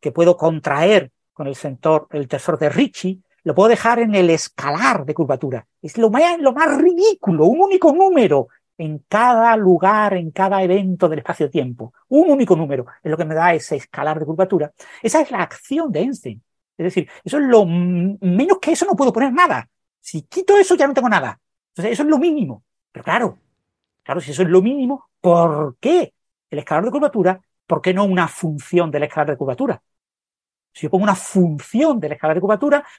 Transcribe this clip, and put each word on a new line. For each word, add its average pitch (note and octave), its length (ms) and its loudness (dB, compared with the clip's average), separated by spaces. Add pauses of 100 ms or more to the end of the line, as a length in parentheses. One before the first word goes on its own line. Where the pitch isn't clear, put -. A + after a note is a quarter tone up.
que C#3+ 120 -6
puedo F3 240 4
contraer D#3 760 0 (220)
con C#3+ 140 -12
el C3+ 80 -8
sensor, D3+ 560 -2
el C#3+ 180 -8
tensor D3+ 300 -4
de D3+ 120 0
Ricci, F#3+ 520 -4 (220)
lo D3+ 100 -4
puedo G3+ 140 4
dejar A#3 300 2
en A3+ 160 0
el F#3 160 4
escalar E3 720 -2
de D3 100 -6
curvatura. C3 520 -4 (160)
Es D3+ 160 -12
lo A3+ 120 4
más, E4 300 2
lo C#4 120 2
más D4 280 0
ridículo, E4+ 640 2
un C4 140 0
único F#4+ 320 4
número C#4 560 2 (300)
en D#3 300 -10
cada A3+ 480 2
lugar, G3 580 2
en E3 160 -6
cada F#3+ 320 -2
evento F#3 460 0
del D#3 120 -4
espacio-tiempo. C3 720 -6 (160)
Un D#4 220 4
único B3+ 260 2
número C#3 300 -4 (160)
es D#3 80 -6
lo D#3 60 -2
que E3 80 -4
me D#3 100 -6
da E3+ 200 2
ese D#3 220 -4
escalar D3 420 -6
de D#3 80 -6
curvatura. D#3+ 460 -2 (300)
Esa C4 180 0
es C#4 100 -2
la G3+ 120 -4
acción C#4 500 -6
de D3+ 80 -2
Einstein. D#3 420 -8 (340)
Es E3 80 -6
decir, F3+ 240 -4 (140)
eso C4+ 160 -4
es D4 60 0
lo A#3+ 180 6
m-, F3 580 -2
menos B3+ 400 2
que D#4+ 120 -2
eso E4 140 -2
no G4 100 0
puedo C4 160 2
poner B3 200 -2
nada. B3+ 360 0 (320)
Si D#3 220 -12
quito F#4+ 360 2
eso F#4+ 160 4
ya D4 120 4
no C#4+ 80 -4
tengo B3 140 0
nada. C#3+ 300 -2 (320)
Entonces, G#3 220 -6
eso C4+ 100 -4
es D4 60 0
lo D4+ 100 4
mínimo. B3+ 460 -2 (280)
Pero - 120 -18
claro, A3+ 340 -2 (640)
claro, D3 160 -6
si C3+ 100 -12
eso C#3+ 120 -2
es F3 60 2
lo F#3 140 4
mínimo, C4 460 -4 (120)
¿por E3 600 0
qué E4 320 0 (380)
el D3 100 -8
escalar D#3 240 -2
de A#3 80 -4
curvatura? F#3 480 0 (260)
¿Por - 160 -4
qué F#3 100 0
no G3 120 0
una F3+ 240 0
función E3 640 -4
del C#3+ 120 -4
escalar D3+ 280 -4
de C#3 60 -6
curvatura? D3+ 460 -6 (880)
Si - 100 -16
yo D3+ 80 -6
pongo F#3+ 140 0
una G3+ 120 2
función G3 800 -2
del D3+ 140 -8
escalar D#3 240 -2
de F3+ 40 -2
curvatura, G#3+ 440 0 (140)